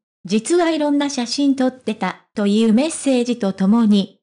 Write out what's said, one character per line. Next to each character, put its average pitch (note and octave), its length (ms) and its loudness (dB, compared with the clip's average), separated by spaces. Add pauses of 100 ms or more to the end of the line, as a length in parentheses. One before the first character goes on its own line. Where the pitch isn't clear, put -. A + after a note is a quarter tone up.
(240)
実 A3 320 0
は E4+ 140 2
い D#4+ 100 -2
ろ D4 100 0
ん C#4+ 80 0
な C#4+ 100 -2
写 C4 180 -6
真 C#4 280 0
撮 C4 140 0
っ - 20 0
て A#3+ 240 -8
た、 - 300 -8 (100)
と G3+ 140 -2
い G#3+ 160 2
う A3 100 4
メ C4+ 140 2
ッ - 20 -4
セ C4 300 -2
ー A#3+ 40 0
ジ A#3+ 140 -4
と G3 140 -2
と F#3+ 160 0
も A3+ 160 4
に、 G3+ 380 0